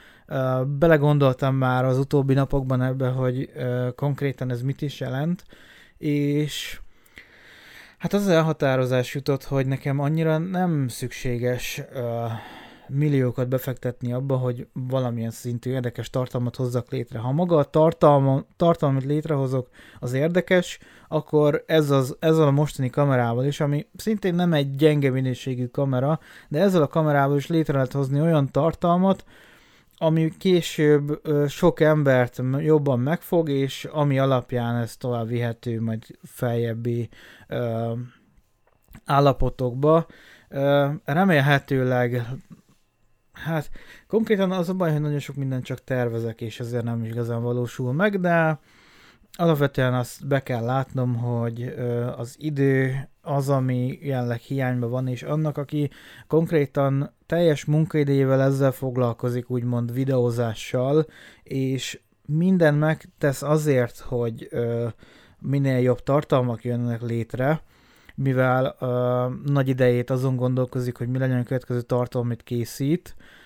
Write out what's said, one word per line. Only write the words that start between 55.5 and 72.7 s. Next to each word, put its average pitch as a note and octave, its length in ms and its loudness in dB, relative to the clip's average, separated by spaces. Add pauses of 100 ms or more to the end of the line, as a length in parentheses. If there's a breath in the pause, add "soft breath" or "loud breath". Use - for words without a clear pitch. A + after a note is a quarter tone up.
aki D3 320 -4 (360 loud breath)
konkrétan D3 880 0 (120)
teljes E3 380 2
munkaidejével C#3 800 2
ezzel C3+ 300 2
foglalkozik, B2 800 -2
úgymond A#2+ 420 -2
videózással, B2+ 1120 0 (360 loud breath)
és C3 580 -6 (260)
minden E3 480 4
megtesz D3+ 680 -2
azért, C#3+ 560 0
hogy, A#2+ 520 -6
ö, A#2 360 -2 (520 loud breath)
minél C3+ 400 0
jobb B2 240 2
tartalmak C3+ 600 0
jönnek A#2+ 380 -4
létre, A#2 600 -2 (520 soft breath)
mivel, B2+ 680 2
ö, B2 460 0 (180)
nagy C#3+ 240 0
idejét B2 420 2
azon C3 260 0
gondolkozik, B2+ 600 -2
hogy A#2+ 120 -6
mi B2+ 100 -2
legyen C3 200 0
a B2 40 -2
következő B2 380 -4
tartalom, B2 460 -2
amit A#2 160 -4
készít, C3+ 760 -4 (300 loud breath)